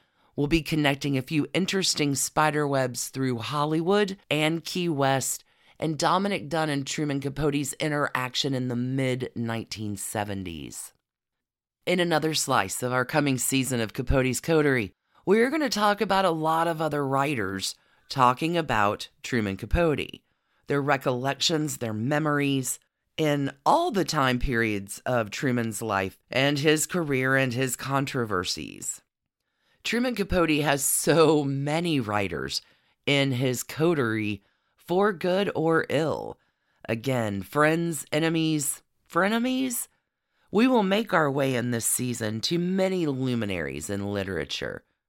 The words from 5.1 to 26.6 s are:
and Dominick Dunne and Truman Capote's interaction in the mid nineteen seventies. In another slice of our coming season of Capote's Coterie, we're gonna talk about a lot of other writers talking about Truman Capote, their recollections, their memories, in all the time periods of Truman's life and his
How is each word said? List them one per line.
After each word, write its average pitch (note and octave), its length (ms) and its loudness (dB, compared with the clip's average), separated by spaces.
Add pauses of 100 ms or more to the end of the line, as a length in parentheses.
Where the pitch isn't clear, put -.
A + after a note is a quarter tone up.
and D#3 180 -2
Dominick F3 500 0
Dunne D#3 220 0
and C#3 160 -2
Truman D3 340 -2
Capote's C#3+ 600 -2
interaction C#3+ 760 -2
in B2+ 140 -2
the A#2+ 80 -2
mid B2+ 580 -2
nineteen A2 640 -6
seventies. F#2+ 960 -8 (960)
In F3+ 120 2
another D#3+ 360 2
slice A2+ 480 0
of B2 100 -2
our B2+ 100 2
coming C#3 360 0
season B2+ 420 0
of G#2+ 120 -4
Capote's B2+ 460 0
Coterie, C#3+ 540 2 (320)
we're A3+ 240 4
gonna D4+ 180 0
talk G#3 340 2
about G3 220 2
a F#3 60 4
lot D#3+ 380 2
of D#3+ 160 -2
other D3 200 0
writers C3 680 -2 (360)
talking C3 460 4
about A2+ 540 0 (140)
Truman G#2 340 -2
Capote, D3 640 0 (460)
their C#3+ 160 0
recollections, C#3 920 0
their A2+ 160 -4
memories, C#3+ 840 0 (400)
in C#3+ 340 0 (140)
all D#4+ 260 4
the F#3 140 0
time C3 340 0
periods A2 640 -2
of A#2 240 0
Truman's A#2+ 520 -2
life G2 360 -2 (140)
and C#3+ 260 2
his D3+ 300 4